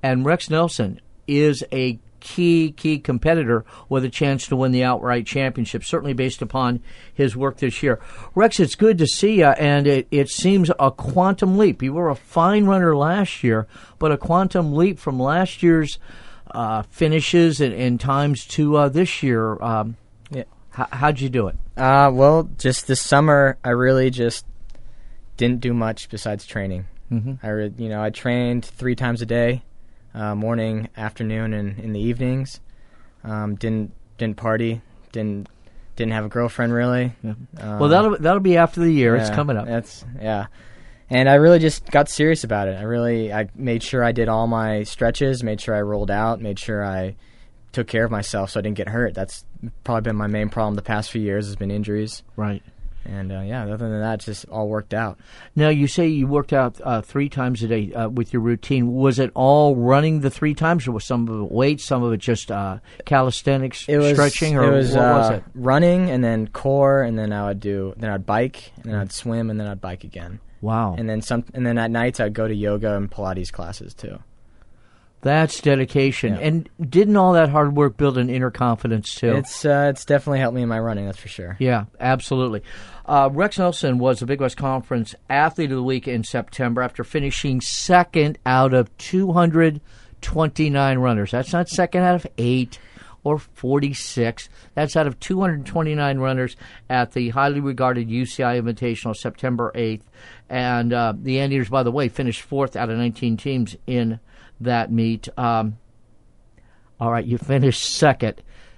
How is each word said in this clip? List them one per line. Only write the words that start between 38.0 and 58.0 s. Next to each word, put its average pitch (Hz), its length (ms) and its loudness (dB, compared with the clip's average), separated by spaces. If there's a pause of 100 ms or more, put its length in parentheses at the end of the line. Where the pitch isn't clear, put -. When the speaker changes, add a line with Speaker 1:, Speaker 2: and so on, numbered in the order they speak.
Speaker 1:
that'll 170 220 2
be 185 180 4
after 170 220 2
the 170 120 4
year. 123 240 4
It's 117 140 0
Speaker 2:
yeah, 107 60 -2
Speaker 1:
coming 147 220 0
up. 110 100 -6
Speaker 2:
that's, 117 360 -6 (160)
yeah. 107 280 -4 (600)
And 131 200 4
I 139 60 10
really 165 240 8
just 156 320 0
got 143 180 4
serious 156 340 2
about 104 240 -2
it. 95 100 -4
I 101 60 -10
really, 117 480 -2
I 104 240 -4
made 120 280 -4
sure 127 200 0
I 117 80 2
did 117 160 0
all 113 200 2
my 110 360 -2
stretches, 123 600 -2
made 107 180 -4
sure 110 140 -4
I 104 60 0
rolled 104 300 -2
out, 107 300 -2
made 101 180 -6
sure 104 240 -4
I 95 320 -4 (560)
took 120 160 -4
care 113 160 0
of 117 80 -2
myself 101 380 -4
so - 100 -4
I 98 40 -4
didn't 104 140 -4
get 101 120 -6
hurt. 113 240 -2
That's - 320 -8 (380)
probably 117 180 -2
been 110 140 -2
my 104 120 -2
main 107 220 -2
problem 107 260 -2
the 101 60 -6
past 107 300 -4
few 113 100 -4
years 101 240 -2
has 101 100 -10
been 98 160 -6
injuries. 104 520 -4 (120)
Speaker 1:
Right. 104 260 -4 (440)
Speaker 2:
And, 95 260 -8
uh, 95 80 -8
yeah, 107 240 -6
other 104 140 -6 (120)
than 107 120 -4
that, 110 200 -4
it - 40 -18
just - 240 -12
all 107 180 -4
worked 107 260 -6
out. 107 240 -4 (380)
Speaker 1:
Now, 151 140 4
you 143 180 2
say 170 220 0
you 143 180 0
worked 143 240 -2
out, 131 320 0
uh, 120 180 -2
three 143 280 -4
times 123 340 -4
a 113 60 -4
day, 107 240 -2
uh, 113 160 -4